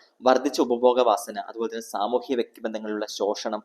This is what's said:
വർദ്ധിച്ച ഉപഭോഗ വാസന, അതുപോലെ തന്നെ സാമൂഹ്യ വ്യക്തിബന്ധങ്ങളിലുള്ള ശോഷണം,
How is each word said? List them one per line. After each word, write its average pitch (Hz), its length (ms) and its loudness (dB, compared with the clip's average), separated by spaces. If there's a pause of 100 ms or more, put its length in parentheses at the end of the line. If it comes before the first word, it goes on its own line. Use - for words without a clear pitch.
(220)
വർദ്ധിച്ച 127 380 4
ഉപഭോഗ 123 400 4
വാസന, 107 380 2
അതുപോലെ 110 320 -6
തന്നെ 113 120 -8
സാമൂഹ്യ 120 520 -2
വ്യക്തിബന്ധങ്ങളിലുള്ള 107 720 -6
ശോഷണം, 107 580 -4